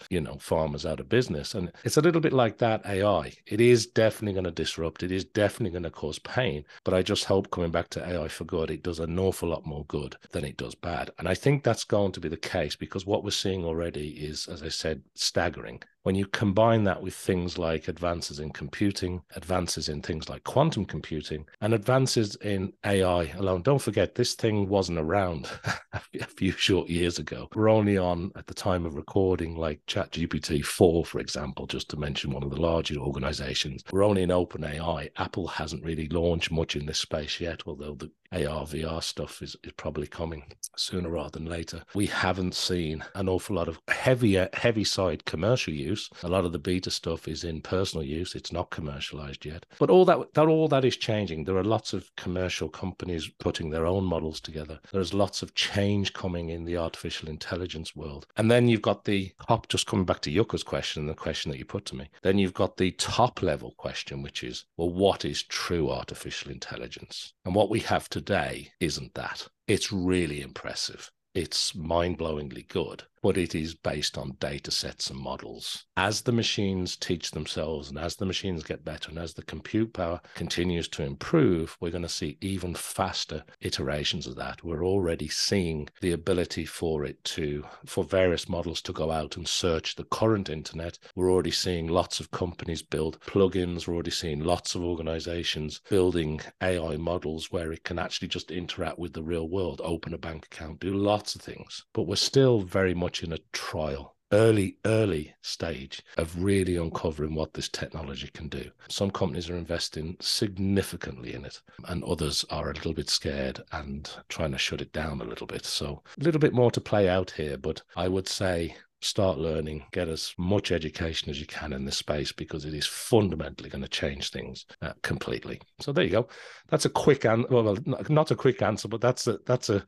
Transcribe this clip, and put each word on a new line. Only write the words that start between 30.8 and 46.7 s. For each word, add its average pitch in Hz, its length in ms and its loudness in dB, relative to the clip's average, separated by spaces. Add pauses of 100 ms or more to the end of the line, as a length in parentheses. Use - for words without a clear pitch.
for - 140 -6
example, 69 480 -6
just - 240 -6
to 76 60 -6
mention 73 340 -4
one 67 120 -4
of 69 60 -4
the 71 120 -2
larger 82 360 0
organizations. 69 920 -4
We're 95 140 4
only 101 200 6
in 87 80 2
Open 87 340 0
A 76 160 -4
I. 80 340 -4
Apple 92 320 -2
hasn't 76 380 -6
really 80 240 -2
launched 85 420 2
much 80 240 0
in 73 100 -2
this 73 140 -2
space 76 400 -4
yet, 82 260 -4
although 73 300 -10
the 80 160 -12 (220)
A 85 120 0
R, 76 220 -4
V 78 160 -4
R 80 180 -4
stuff - 400 -6
is, - 220 -10
is 78 140 -14
probably 73 300 -6
coming 82 440 -8 (240)
sooner 87 340 -2
rather 82 300 -4
than 80 60 -6
later. 82 360 -6 (140)
We 101 120 2
haven't 92 480 0
seen 78 500 0 (100)
an 95 140 0
awful 92 260 0
lot 85 140 0
of 82 180 -8
heavier, 110 640 4
heavy 110 320 2
side 90 400 0
commercial 92 500 0
use. 73 200 -2 (300)
A 87 40 -6
lot 90 160 4
of 87 80 0
the 82 60 -4
beta 90 320 0